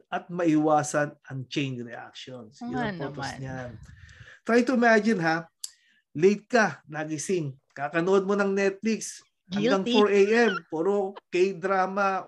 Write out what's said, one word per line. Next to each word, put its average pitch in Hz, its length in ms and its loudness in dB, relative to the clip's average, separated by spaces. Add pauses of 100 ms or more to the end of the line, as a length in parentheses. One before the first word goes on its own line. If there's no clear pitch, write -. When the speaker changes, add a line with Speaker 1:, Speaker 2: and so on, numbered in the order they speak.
Speaker 1:
at - 240 -10
maiwasan 151 800 2 (160)
ang 135 120 -10 (120)
chain 135 320 -4
reactions. 120 800 -16
Yun 247 100 -10
ang 226 220 -4
Speaker 2:
Nga 143 160 -8
Speaker 1:
purpose 139 240 -10
Speaker 2:
naman. 135 80 -14
Speaker 1:
niyan. 131 280 -10 (760)
Try 226 160 4
to 254 160 -2
imagine, 220 400 4
ha, 165 160 0 (800)
late 196 320 2
ka, 208 400 0
nagising, 156 640 -4 (240)
kakanood 170 480 2
mo 202 160 0
ng 196 160 0
Netflix, 202 640 -2 (320)
hanggang 202 320 0
Speaker 2:
Guilty. 233 100 -2
Speaker 1:
four 208 140 6
A 196 140 4 (260)
M, 196 60 0 (180)
puro 190 400 -2 (160)
K-drama 190 1000 0